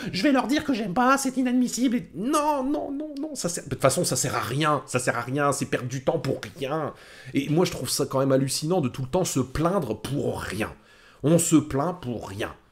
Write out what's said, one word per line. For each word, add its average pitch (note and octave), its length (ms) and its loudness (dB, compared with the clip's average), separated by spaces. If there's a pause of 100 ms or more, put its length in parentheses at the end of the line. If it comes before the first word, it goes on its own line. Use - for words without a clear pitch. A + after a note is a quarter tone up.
(120)
je F3+ 100 -2
vais D4 80 6
leur C4 160 4
dire D4 160 2
que D4 100 -2
j'aime G#3 220 -2
pas, B3+ 240 4
c'est C4+ 180 -2
inadmissible. » B3 600 2
Et... F3 180 -6
Non, D4 480 0
non, D4 300 -2
non, D4+ 280 -8
non, D4+ 140 -8
ça G#3+ 140 -4
sert... E3+ 160 -6
de C3+ 60 -14
toute C3 120 -4
façon, E3 220 2
ça - 100 0
sert B2 220 -2
à A#2 40 0
rien, C3+ 460 0
ça B2 140 0
sert A#2+ 160 0
à A#2 60 -2
rien, C#3+ 280 2
c'est C3 160 -2
perdre B2+ 220 -2
du C3 160 -6
temps E3 160 2
pour - 200 -2 (160)
rien. C#3 380 -4 (380)
Et C#3+ 160 0
moi, E3 160 4
je E3+ 80 0
trouve - 180 -6
ça C#3+ 160 0
quand C3 140 0
même C3+ 100 2
hallucinant C#3 500 2
de B2+ 80 0
tout B2+ 140 -6
le A#2+ 60 -6
temps F#3 160 0
se - 160 0
plaindre D3 600 0
pour B2+ 400 -2
rien. - 320 -4 (540)
On E3 120 6
se E3 180 4
plaint D3+ 420 2
pour A#2+ 300 -8
rien. F#2+ 260 -8 (180)